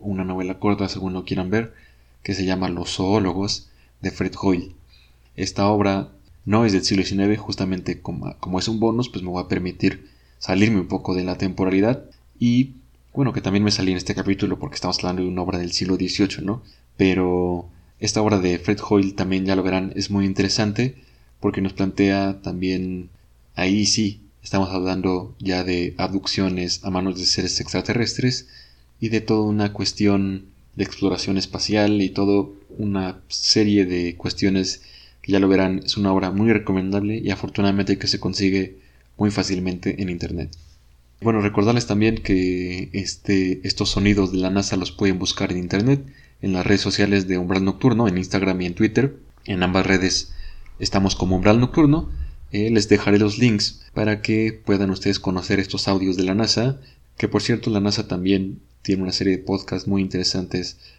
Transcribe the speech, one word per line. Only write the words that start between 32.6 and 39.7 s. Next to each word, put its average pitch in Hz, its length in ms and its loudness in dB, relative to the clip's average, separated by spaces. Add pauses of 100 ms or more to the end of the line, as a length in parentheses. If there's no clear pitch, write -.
una 95 480 -4
serie 104 580 4
de 87 300 -2
cuestiones 95 640 -2 (400)
que, 95 120 -2
ya 98 60 4
lo 95 80 6
verán, 95 380 2
es - 120 -2
una 101 140 2
obra 95 200 2
muy 104 200 2
recomendable 101 680 0
y - 100 -4
afortunadamente 98 720 0
que 101 80 -4
se 98 120 -2
consigue 95 600 -2 (400)
muy 104 100 2
fácilmente 92 720 -2